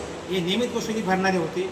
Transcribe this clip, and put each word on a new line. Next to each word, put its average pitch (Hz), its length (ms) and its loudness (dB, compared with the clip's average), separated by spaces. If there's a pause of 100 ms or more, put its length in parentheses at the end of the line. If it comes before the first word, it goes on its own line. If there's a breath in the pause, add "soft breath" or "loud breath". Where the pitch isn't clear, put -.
(340)
हे 190 60 2
नियमित 208 360 2
वसुली 214 260 -2
भरणारे 185 340 4
होते 175 360 0